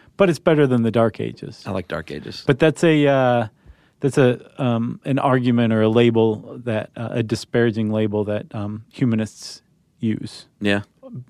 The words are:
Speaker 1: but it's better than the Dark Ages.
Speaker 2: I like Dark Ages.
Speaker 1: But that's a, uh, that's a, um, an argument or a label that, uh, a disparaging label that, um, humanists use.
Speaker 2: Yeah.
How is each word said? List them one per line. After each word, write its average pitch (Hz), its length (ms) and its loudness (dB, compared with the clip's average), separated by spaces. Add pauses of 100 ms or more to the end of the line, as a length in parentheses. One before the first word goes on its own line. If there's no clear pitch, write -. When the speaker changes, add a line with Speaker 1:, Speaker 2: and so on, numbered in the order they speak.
(160)
Speaker 1:
but 196 140 4
it's 156 80 -2
better 151 280 4
than 123 180 2
the 113 60 0
Dark 113 300 0
Ages. - 460 -10
Speaker 2:
I - 60 -8
like 95 160 -6
Dark 82 220 -8
Ages. - 360 -14
Speaker 1:
But 143 120 0
that's 160 240 2
a, 156 240 4
uh, 123 400 2 (540)
that's 135 180 0
a, 123 440 0
um, 120 420 -2
an 139 140 -2
argument 123 540 2
or 110 100 2
a 110 60 4
label 113 760 2
that, 110 320 -6
uh, 113 160 -8
a 120 120 -2
disparaging 113 680 -2
label 107 340 -2
that, 104 300 -6
um, 107 380 -10
humanists - 680 -4 (380)
use. - 480 -6 (140)
Speaker 2:
Yeah. 101 220 0 (460)